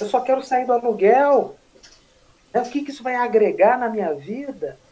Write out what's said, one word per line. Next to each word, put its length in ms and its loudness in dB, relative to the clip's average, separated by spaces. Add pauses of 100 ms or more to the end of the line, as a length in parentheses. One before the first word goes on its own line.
Eu 80 -6
só 120 0
quero 220 0
sair 220 -2
do 80 0
aluguel, 800 2 (1000)
né? 80 0
O 80 -8
que 140 -6
que 60 -10
isso 120 -16
vai 140 -6
agregar 640 2
na 120 -4
minha 240 -4
vida?" 640 -10 (140)